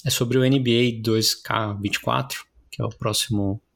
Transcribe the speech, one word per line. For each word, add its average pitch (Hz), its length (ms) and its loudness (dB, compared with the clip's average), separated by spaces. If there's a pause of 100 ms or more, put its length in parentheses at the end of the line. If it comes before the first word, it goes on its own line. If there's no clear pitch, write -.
é - 40 0
sobre 120 280 0
o 127 80 4
N 135 140 4
B 120 380 2
A 113 60 -10
dois 110 320 2
K 110 380 -2
vinte 101 220 -4
e - 40 -2
quatro, 131 460 -4 (260)
que - 100 -8
é 113 40 -2
o 107 40 -2
próximo, 107 720 -2 (140)